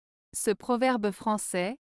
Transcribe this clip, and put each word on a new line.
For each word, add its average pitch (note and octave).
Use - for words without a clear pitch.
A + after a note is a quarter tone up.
Ce -
proverbe A#3+
français, « G3+